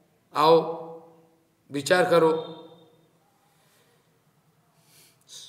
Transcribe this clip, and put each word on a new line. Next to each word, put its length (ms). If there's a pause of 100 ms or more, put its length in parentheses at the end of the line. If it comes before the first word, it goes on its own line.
(360)
आओ 480 (880)
विचार 380
करो। 440 (3000)